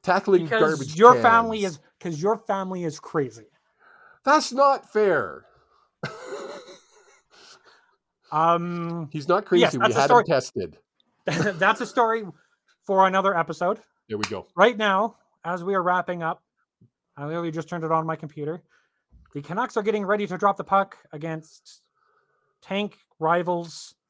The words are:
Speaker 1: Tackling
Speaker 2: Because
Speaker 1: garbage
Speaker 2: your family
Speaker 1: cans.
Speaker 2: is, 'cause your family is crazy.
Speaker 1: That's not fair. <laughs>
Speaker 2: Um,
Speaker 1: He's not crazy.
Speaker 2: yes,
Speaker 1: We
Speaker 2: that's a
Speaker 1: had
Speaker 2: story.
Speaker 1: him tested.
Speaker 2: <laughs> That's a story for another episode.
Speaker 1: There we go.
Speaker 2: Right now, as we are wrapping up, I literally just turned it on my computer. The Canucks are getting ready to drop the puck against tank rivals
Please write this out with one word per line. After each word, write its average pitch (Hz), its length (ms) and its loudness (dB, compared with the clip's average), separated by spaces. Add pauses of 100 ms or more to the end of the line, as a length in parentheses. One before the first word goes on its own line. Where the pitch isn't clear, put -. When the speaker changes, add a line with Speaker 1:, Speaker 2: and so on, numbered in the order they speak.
Speaker 1:
Tackling 185 400 2
Speaker 2:
Because 160 340 2
Speaker 1:
garbage 135 180 -8
Speaker 2:
your 233 260 10
family 226 400 2
Speaker 1:
cans. 185 140 -4
Speaker 2:
is, 139 40 -20 (200)
'cause 160 220 -8
your 214 160 0
family 185 460 -6
is 151 160 -6
crazy. 117 480 -6 (760)
Speaker 1:
That's 302 260 2
not 269 400 2
fair. 147 540 0 (580)
<laughs> - 100 -10 (2250)
Speaker 2:
Um, 170 800 -2
Speaker 1:
He's 147 160 -10
not 180 180 2
crazy. 180 160 4
Speaker 2:
yes, 185 120 4
Speaker 1:
We 135 60 -4
Speaker 2:
that's 113 160 2
a - 60 2
Speaker 1:
had 139 60 4
Speaker 2:
story. 240 140 6
Speaker 1:
him 202 60 -2
tested. 123 500 -2 (480)
Speaker 2:
<laughs> - 0 -
That's 185 560 0
a 233 40 -4
story 226 400 0 (600)
for 190 220 4
another 190 300 2
episode. 170 420 -2 (300)
Speaker 1:
There 107 80 -6
we 107 80 -4
go. 95 300 -8
Speaker 2:
Right 214 200 4
now, 202 400 0 (300)
as 175 180 -6
we 190 120 -4
are 185 80 0
wrapping 180 400 -2
up, 165 180 -6 (760)
I 143 100 -12
literally 165 260 -6
just 160 180 -10
turned 170 140 -8
it 160 80 -2
on 160 140 0
my 160 100 -4
computer. 151 460 -10 (720)
The 143 80 -10
Canucks 208 360 -6
are 208 60 -2
getting 214 220 -2
ready 202 220 0
to 180 100 -8
drop 196 200 0
the 170 60 -10
puck 196 340 0 (140)
against 160 720 -12 (800)
tank 202 360 -6 (220)
rivals 170 760 -2 (140)